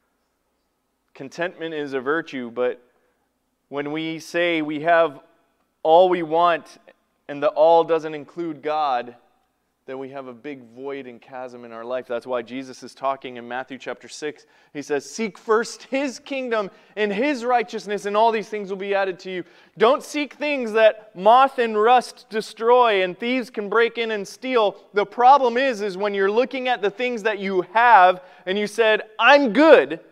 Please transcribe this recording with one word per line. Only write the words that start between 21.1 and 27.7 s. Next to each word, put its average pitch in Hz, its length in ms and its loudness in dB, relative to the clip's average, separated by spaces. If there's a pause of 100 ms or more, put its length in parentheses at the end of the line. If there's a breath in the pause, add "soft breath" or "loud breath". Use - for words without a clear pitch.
moth 240 420 4
and 226 240 -2
rust 240 480 2
destroy 226 720 2
and 180 160 -4
thieves 240 320 -4
can 202 200 -8
break 226 280 0
in 233 140 -4
and 202 160 -6
steal. 233 480 -2 (180)
The 202 120 0
problem 247 500 4
is, 247 260 -2
is 202 140 -6
when 202 180 -4
you're 196 160 0
looking 254 380 -2
at 240 140 -2
the 196 100 0
things 247 320 -6
that 208 160 -2
you 190 220 -2 (120)